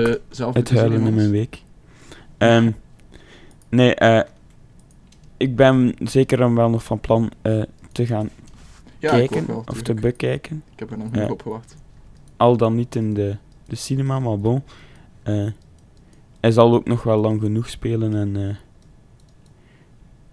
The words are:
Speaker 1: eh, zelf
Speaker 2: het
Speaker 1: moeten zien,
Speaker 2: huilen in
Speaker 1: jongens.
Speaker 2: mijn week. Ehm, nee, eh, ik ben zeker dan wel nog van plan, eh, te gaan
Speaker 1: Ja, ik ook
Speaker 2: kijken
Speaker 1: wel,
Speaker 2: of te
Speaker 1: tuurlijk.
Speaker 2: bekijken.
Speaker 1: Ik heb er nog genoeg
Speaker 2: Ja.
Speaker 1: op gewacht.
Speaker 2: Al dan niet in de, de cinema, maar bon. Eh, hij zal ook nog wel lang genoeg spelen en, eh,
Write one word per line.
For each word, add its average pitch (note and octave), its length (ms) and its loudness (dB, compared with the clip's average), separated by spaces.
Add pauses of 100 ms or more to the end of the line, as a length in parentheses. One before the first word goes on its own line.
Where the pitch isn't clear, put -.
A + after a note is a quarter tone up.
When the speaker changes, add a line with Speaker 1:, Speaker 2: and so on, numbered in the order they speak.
Speaker 1:
eh, A#2 60 0 (160)
zelf A#2+ 240 -6
Speaker 2:
het - 20 -4
Speaker 1:
moeten A#2+ 120 0
zien, B2 100 2
Speaker 2:
huilen A2+ 220 2
in A2 60 2
Speaker 1:
jongens. A2 160 2
Speaker 2:
mijn G#2 100 2
week. G#2 300 -4 (760)
Ehm, A#2 340 4 (1000)
nee, B2 260 4
eh, A2+ 260 4 (1160)
ik C3+ 180 -2
ben C3 480 4
zeker C3 340 0
dan A#2+ 180 2
wel A#2 140 2
nog A2+ 140 -2
van A2 160 -6
plan, A2+ 320 0 (100)
eh, A2 200 -2 (300)
te A#2+ 140 -4
gaan G#2+ 240 -4 (680)
Speaker 1:
Ja, D3+ 120 -2
ik A#2+ 120 4
ook C3+ 60 -2
Speaker 2:
kijken - 180 -4
Speaker 1:
wel, A2+ 180 -8
Speaker 2:
of - 120 -8
te A2+ 40 -10
Speaker 1:
tuurlijk. A2+ 200 -4
Speaker 2:
bekijken. B2+ 640 -4 (100)
Speaker 1:
Ik - 60 -20
heb A2 120 -12
er A2 60 -12
nog A3 120 -10
genoeg G#2+ 180 -4
Speaker 2:
Ja. - 60 -4
Speaker 1:
op G#2 80 -10
gewacht. A2 340 -14 (640)
Speaker 2:
Al A#2+ 200 4
dan A2+ 180 0
niet A#2+ 200 -4
in A2 180 -2
de, G2+ 240 -4 (300)
de - 80 -12
cinema, C3+ 440 -4
maar A#2 200 -4
bon. A#2+ 240 0 (600)
Eh, G#2 240 -2 (920)
hij A#2 120 2
zal A#2 220 6
ook - 140 0
nog A#2+ 160 -2
wel A2 140 0
lang G#2+ 240 0
genoeg A2 280 -4
spelen A2+ 460 -4
en, G2+ 340 -4
eh, G2+ 60 -8 (1800)